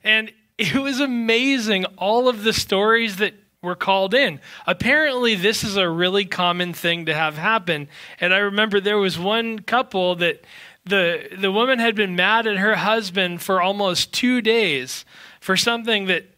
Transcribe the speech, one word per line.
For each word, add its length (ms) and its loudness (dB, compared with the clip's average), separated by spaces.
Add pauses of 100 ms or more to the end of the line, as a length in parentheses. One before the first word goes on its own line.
And 240 2 (280)
it 160 -2
was 260 -2
amazing, 840 0 (100)
all 320 2
of 160 -2
the 80 2
stories 640 0
that 160 -2 (300)
were 120 -4
called 380 0
in. 260 2 (280)
Apparently, 680 2
this 300 0
is 140 -2
a 100 2
really 380 0
common 480 -2
thing 320 -2
to 80 -2
have 240 -2
happen. 500 -2 (320)
And 140 2
I 60 4
remember 400 2
there 180 0
was 200 0
one 420 -2
couple 560 -2
that 280 -2 (400)
the, 540 0
the 120 0
woman 280 2
had 160 2
been 220 -2
mad 300 2
at 120 0
her 180 2
husband 640 -2
for 220 0
almost 500 0
two 300 0
days 640 0 (340)
for 160 0
something 480 0
that 220 -2 (120)